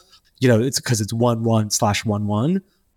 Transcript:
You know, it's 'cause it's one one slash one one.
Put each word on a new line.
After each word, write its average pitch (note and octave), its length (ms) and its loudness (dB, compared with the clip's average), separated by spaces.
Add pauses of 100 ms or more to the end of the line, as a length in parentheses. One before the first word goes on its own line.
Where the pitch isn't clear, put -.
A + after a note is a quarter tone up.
(420)
You B2+ 80 4
know, A2 100 6
it's C3 220 -2
'cause A2 180 -2
it's G#2+ 140 -4
one A#2 300 0
one A2 260 2
slash G#2 340 -2
one G#2 240 -2
one. C3+ 340 0 (360)